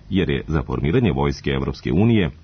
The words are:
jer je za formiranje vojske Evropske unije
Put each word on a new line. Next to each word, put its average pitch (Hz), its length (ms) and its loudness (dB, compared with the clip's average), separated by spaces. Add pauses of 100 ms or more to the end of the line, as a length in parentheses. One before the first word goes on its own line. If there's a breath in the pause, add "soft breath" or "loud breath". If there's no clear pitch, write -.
(100)
jer 92 200 0
je 67 160 -2
za 76 160 0
formiranje 71 500 0
vojske 69 380 -2
Evropske 67 420 -4
unije 101 380 4 (140)